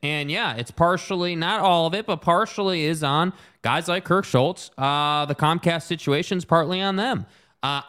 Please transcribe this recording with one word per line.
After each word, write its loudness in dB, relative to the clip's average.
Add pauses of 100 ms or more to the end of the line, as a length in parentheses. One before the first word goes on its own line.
And -4
yeah, -4
it's -8
partially, 0
not -2
all 4
of 0
it, -4
but -4
partially 0
is 0
on 2 (300)
guys 0
like -2
Kirk 2
Schultz. 0
Uh, 0
the -4
Comcast 2
situation's -2
partly 2
on -2
them." -2 (380)
Uh, -2